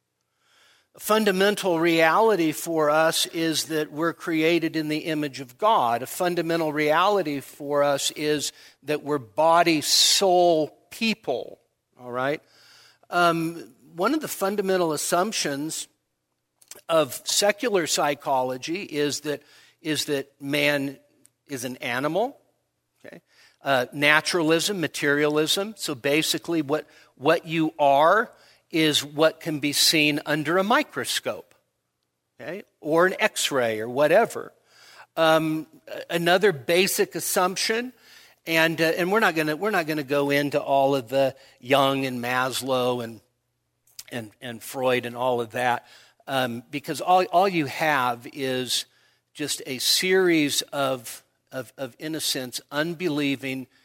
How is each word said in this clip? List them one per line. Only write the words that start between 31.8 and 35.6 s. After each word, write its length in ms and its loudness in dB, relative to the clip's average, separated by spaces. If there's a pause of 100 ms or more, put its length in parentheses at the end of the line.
okay? 240 -12 (180)
Or 240 4
an 140 0
X-ray 600 0
or 100 -6
whatever. 640 2 (640)
Um, 500 2 (200)